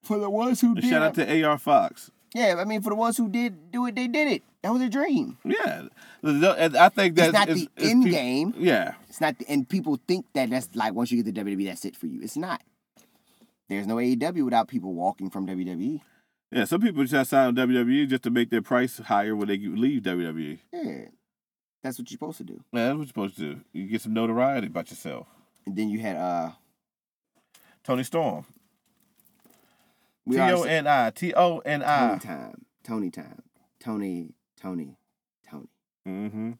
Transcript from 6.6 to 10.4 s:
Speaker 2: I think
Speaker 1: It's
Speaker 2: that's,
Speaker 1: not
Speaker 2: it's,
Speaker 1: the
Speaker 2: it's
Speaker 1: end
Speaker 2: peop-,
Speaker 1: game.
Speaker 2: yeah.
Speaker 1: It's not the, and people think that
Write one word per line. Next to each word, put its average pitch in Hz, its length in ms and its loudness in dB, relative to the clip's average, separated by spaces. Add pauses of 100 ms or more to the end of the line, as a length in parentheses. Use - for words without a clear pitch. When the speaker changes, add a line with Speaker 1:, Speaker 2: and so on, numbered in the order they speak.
Speaker 2:
I 180 120 10
think 185 280 2
Speaker 1:
It's 170 140 8
Speaker 2:
that's, - 20 0
Speaker 1:
not 202 160 4
Speaker 2:
it's, 165 120 0
Speaker 1:
the - 140 -8
Speaker 2:
it's - 160 0
Speaker 1:
end 247 140 6
Speaker 2:
peop-, 180 80 4
Speaker 1:
game. 143 440 0
Speaker 2:
yeah. 135 360 2 (160)
Speaker 1:
It's - 100 -18
not 156 180 0
the, - 120 -14
and 139 180 0
people 156 400 -2
think 180 260 0
that 131 160 0